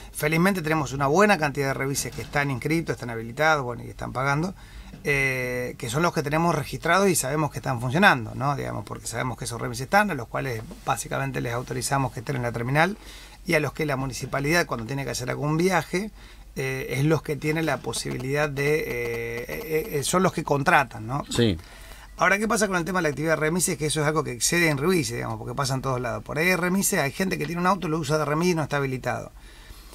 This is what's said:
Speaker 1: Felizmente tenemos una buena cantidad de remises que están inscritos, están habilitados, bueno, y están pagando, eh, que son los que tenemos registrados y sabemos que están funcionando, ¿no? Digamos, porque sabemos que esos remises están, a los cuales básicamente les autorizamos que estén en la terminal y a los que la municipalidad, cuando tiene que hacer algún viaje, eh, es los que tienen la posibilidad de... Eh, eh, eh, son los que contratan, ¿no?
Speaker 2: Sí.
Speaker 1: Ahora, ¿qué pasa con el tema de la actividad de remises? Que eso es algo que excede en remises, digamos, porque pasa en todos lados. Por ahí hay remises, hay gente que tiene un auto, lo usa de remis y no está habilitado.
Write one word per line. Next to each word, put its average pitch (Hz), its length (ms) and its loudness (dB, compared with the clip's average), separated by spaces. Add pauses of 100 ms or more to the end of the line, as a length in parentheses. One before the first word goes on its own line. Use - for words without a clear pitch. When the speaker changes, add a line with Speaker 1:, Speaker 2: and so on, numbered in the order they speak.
(120)
Speaker 1:
Felizmente 170 480 2
tenemos 151 320 0
una 139 140 0
buena 190 320 6
cantidad 143 300 0
de 135 60 0
remises 135 400 -2
que - 60 -8
están 143 300 0
inscritos, 147 460 0
están 120 120 -8
habilitados, 127 560 2
bueno, 117 200 -6
y 117 40 -12
están 117 240 -8
pagando, 143 420 0 (500)
eh, 127 760 0
que 123 100 -6
son 135 140 0
los 175 100 4
que 165 100 0
tenemos 160 320 2
registrados 170 540 2
y 175 60 4
sabemos 143 360 0
que - 100 -10
están 127 200 -2
funcionando, 127 540 4
¿no? 135 220 0
Digamos, 120 280 -6
porque 117 220 -12
sabemos 120 320 -4
que 131 60 -10
esos 117 160 -6
remises 123 240 -4
están, 202 260 4
a 165 40 -2
los 120 140 -6
cuales 135 320 -4 (240)
básicamente 135 560 -2
les 123 140 -2
autorizamos 127 580 -2
que - 80 -10
estén 135 160 -4
en 123 60 -2
la 120 100 -2
terminal 143 460 2 (480)
y 165 80 2
a 151 60 4
los 139 120 0
que 160 140 -2
la 143 100 0
municipalidad, 135 680 0
cuando 120 200 -6
tiene 139 180 -4
que 135 80 -4
hacer 127 180 -4
algún 143 260 0
viaje, 180 540 0 (460)
eh, 131 340 -4
es 135 140 0
los 156 180 4
que 151 140 -4
tienen 151 280 0
la 139 140 0
posibilidad 139 720 -2
de... 143 300 0
Eh, - 40 -4 (640)
eh, 156 440 -2
eh, 147 100 0
son 180 200 2
los 180 100 4
que 165 120 -4
contratan, 139 640 2
¿no? 131 240 -4
Speaker 2:
Sí. 110 260 4 (600)
Speaker 1:
Ahora, 185 220 4
¿qué 214 100 0
pasa 220 180 2
con 190 100 0
el 170 80 0
tema 185 140 0
de 175 60 2
la 156 60 2
actividad 151 240 0
de - 20 4
remises? 156 420 2
Que 151 80 -2
eso 147 140 0
es 147 80 2
algo 156 160 2
que 127 80 -4
excede 165 360 4
en 147 100 4
remises, 143 360 2
digamos, 120 240 -4
porque 117 160 -8
pasa 135 200 0
en 127 80 -2
todos 131 180 0
lados. 113 240 -4
Por 123 120 -6
ahí 165 120 4
hay 185 80 4
remises, 180 420 2
hay 139 140 2
gente 190 260 -2
que 147 80 -2
tiene 170 140 -4
un 180 80 4
auto, 190 180 2
lo 156 120 0
usa 151 200 0
de 151 60 2
remis 151 240 2
y 180 80 4
no 156 80 0
está 143 140 -2
habilitado. 127 520 -4 (640)